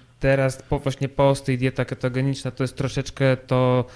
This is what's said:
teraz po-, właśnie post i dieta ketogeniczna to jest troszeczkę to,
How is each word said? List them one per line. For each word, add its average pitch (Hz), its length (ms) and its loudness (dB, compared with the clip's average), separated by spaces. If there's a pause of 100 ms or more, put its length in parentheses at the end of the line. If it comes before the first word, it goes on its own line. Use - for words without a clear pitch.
(200)
teraz 135 500 2
po-, 143 100 0
właśnie 135 300 -4
post 139 400 2
i 131 80 0
dieta 127 280 0
ketogeniczna 131 680 -4
to - 120 -4
jest 127 120 -4
troszeczkę 135 640 0
to, 127 480 2 (100)